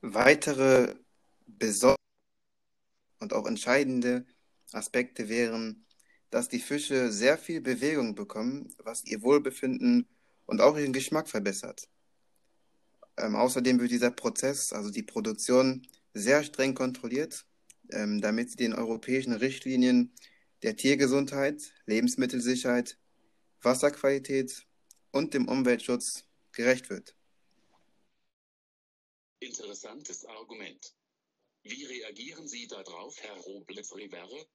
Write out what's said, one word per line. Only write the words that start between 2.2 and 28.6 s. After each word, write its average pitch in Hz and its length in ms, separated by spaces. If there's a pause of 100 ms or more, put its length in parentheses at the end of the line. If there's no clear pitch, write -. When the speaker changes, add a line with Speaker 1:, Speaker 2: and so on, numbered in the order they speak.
Speaker 1:
und 104 140
auch 107 120
entscheidende 123 800 (460)
Aspekte 120 580
wären, 113 560 (460)
dass 123 160
die 123 120
Fische 135 520
sehr 123 260
viel 160 240
Bewegung 127 540
bekommen, 113 600
was - 260
ihr 107 180
Wohlbefinden 123 840 (380)
und 110 160
auch 147 160
ihren 139 160
Geschmack 156 340
verbessert. - 640 (1300)
Ähm, 107 180
außerdem 127 440
wird 120 120
dieser 120 200
Prozess, - 600
also 104 160
die 104 140
Produktion, 123 800 (280)
sehr 131 300
streng 135 300
kontrolliert, 127 720 (460)
ähm, 104 300
damit 113 280
sie - 60
den 113 180
europäischen 117 600
Richtlinien 127 800 (500)
der 110 120
Tiergesundheit, 139 960 (120)
Lebensmittelsicherheit, 123 1120 (640)
Wasserqualität 135 1040 (460)
und - 220
dem 127 140
Umweltschutz 123 760 (300)
gerecht 127 360
wird. - 260 (2250)